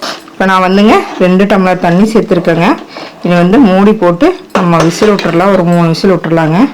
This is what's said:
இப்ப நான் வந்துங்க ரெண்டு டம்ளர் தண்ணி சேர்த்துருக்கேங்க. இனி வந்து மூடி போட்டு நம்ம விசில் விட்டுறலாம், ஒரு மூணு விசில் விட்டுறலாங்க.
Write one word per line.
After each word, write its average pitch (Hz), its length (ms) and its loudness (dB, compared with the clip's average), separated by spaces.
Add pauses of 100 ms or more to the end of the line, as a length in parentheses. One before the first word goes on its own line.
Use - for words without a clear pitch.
(320)
இப்ப - 120 -4
நான் 190 220 0
வந்துங்க 208 300 2 (240)
ரெண்டு 185 240 2
டம்ளர் 185 420 0
தண்ணி 185 260 2
சேர்த்துருக்கேங்க. 175 560 0 (540)
இனி 175 120 -2
வந்து 180 240 2
மூடி 202 340 4
போட்டு 214 480 0 (120)
நம்ம 175 240 0
விசில் 170 340 0
விட்டுறலாம், 185 420 0
ஒரு 185 120 0
மூணு 170 240 2
விசில் 165 220 0
விட்டுறலாங்க. 160 480 -2 (160)